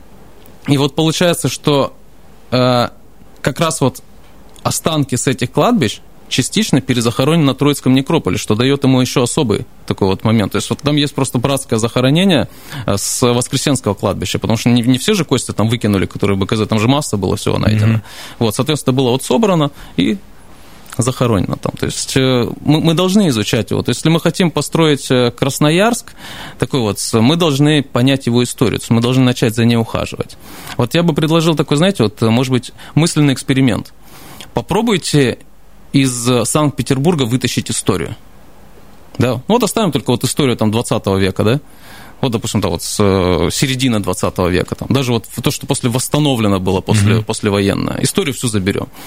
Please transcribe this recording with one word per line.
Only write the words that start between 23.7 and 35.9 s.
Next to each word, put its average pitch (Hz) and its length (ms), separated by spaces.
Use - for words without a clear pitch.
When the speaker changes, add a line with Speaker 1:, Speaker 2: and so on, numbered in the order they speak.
Speaker 1:
его. 104 140
То 123 60
есть, 123 100
если 160 100
мы 165 100
хотим 170 300
построить, 151 640
э, 123 180
Красноярск, 165 760
такой 131 220
вот, 104 180
с-, - 220
мы 139 160
должны 147 480
понять 131 420
его 120 160
историю, 110 380
то - 20
есть - 80
мы 117 100
должны 127 220
начать 123 320
за 117 100
ней 117 120
ухаживать. - 600
Вот 120 200
я 170 80
бы 170 100
предложил 160 400
такой, 147 220
знаете, 185 260
вот, - 180
э, 113 100
может 127 220
быть, - 200
мысленный 147 360
эксперимент. 127 600
Попробуйте 143 840